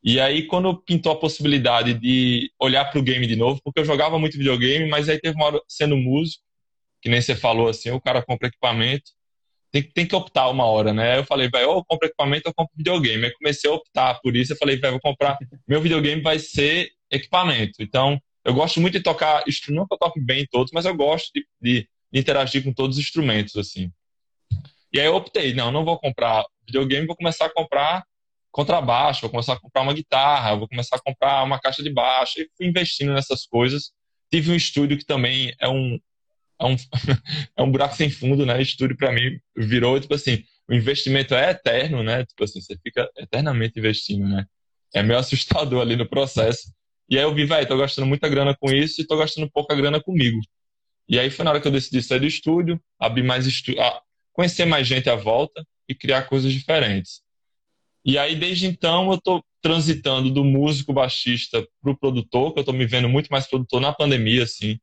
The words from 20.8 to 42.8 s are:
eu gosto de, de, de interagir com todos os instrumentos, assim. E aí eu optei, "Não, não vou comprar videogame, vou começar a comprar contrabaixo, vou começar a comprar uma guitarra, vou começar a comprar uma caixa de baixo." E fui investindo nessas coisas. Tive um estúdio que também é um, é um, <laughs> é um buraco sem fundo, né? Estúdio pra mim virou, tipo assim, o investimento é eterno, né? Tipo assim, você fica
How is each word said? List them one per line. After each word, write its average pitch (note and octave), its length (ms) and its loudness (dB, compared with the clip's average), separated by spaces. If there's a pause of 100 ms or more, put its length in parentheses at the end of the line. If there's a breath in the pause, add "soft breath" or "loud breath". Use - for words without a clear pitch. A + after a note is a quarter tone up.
eu F#3 100 -2
gosto D3+ 400 0
de, C#3+ 100 -4 (160)
de, A#2+ 280 0 (240)
de C3+ 80 0
interagir C3+ 420 0
com C3+ 100 -4
todos C3+ 260 -2
os D3 60 -4
instrumentos, A2 520 -2
assim. F#2+ 340 -8 (1000 loud breath)
E C#3 80 0
aí D3 60 2
eu E3+ 100 2
optei, F3 380 -2
"Não, B2 180 -2
não D#3 120 0
vou E3 140 0
comprar A2+ 460 0 (220)
videogame, C3+ 400 -2
vou E3+ 100 -8
começar E3 300 -2
a D#3+ 60 -4
comprar D#3 520 -2 (480)
contrabaixo, C#3 720 0
vou A2+ 80 -6
começar A#2+ 240 -2
a B2 60 -8
comprar C3+ 220 -2
uma C#3 100 0
guitarra, C3+ 640 2
vou G#2 140 -6
começar A#2+ 260 -4
a B2+ 80 -4
comprar C3+ 400 0
uma C3 160 -2
caixa C3+ 240 -4
de D3+ 80 -6
baixo." C3 500 0
E D#3 160 -8
fui F3+ 120 -2
investindo E3 440 -2
nessas C#3 320 -2
coisas. B2+ 460 0 (400)
Tive E3 220 2
um - 20 4
estúdio C#3+ 420 0
que C#3+ 80 -10
também C3 560 -2
é B2 80 0
um, C3 300 -2 (600)
é A#2 40 -2
um, B2+ 120 2 (160)
<laughs> C#3+ 680 -4
é - 40 2
um C3+ 100 2
buraco C#3 240 0
sem D3+ 120 0
fundo, C#3 380 0
né? B2 160 0
Estúdio C3 340 -2
pra C3 140 2
mim A#2+ 280 -2 (180)
virou, A#2+ 420 2
tipo C#3 160 -2
assim, B2+ 300 -2 (240 soft breath)
o A#2+ 60 0
investimento C3 600 0
é C#3+ 160 4
eterno, C3 540 0
né? A#2+ 200 -2
Tipo - 200 -6
assim, G2 160 -10
você G2 180 -14
fica - 380 -6